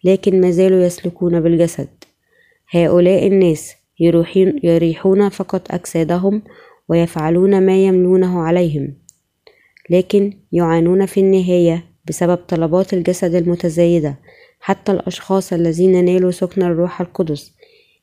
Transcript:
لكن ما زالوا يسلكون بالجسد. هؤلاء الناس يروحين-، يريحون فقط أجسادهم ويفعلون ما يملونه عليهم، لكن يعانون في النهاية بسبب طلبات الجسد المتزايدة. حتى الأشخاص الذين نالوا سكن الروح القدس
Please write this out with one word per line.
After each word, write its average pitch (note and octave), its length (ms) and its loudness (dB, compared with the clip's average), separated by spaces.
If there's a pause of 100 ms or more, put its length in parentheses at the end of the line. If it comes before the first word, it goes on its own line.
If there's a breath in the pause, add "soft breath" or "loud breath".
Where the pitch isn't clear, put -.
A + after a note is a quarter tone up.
لكن F#3+ 380 2
ما F3+ 100 2
زالوا F#3 320 2
يسلكون F3 560 -4
بالجسد. E3 480 0 (840)
هؤلاء F3 560 2
الناس F#3 460 0 (260)
يروحين-، E3+ 640 2
يريحون E3+ 640 0
فقط F#3+ 420 -8
أجسادهم F3 680 -4 (480 loud breath)
ويفعلون E3+ 760 0
ما F#3+ 200 2
يملونه F#3 560 0
عليهم، D#3+ 520 -2 (960 soft breath)
لكن G3 440 0 (180)
يعانون E3+ 540 2
في F#3+ 140 -4
النهاية F3+ 720 2 (160)
بسبب F3 320 -2
طلبات F3 560 -2
الجسد F3 420 -2
المتزايدة. E3+ 800 0 (440 soft breath)
حتى G3 320 -4
الأشخاص F#3+ 640 -4
الذين F3 520 2
نالوا F3+ 260 0
سكن F3+ 320 -4
الروح F3 380 -2
القدس D#3+ 500 -6 (520 soft breath)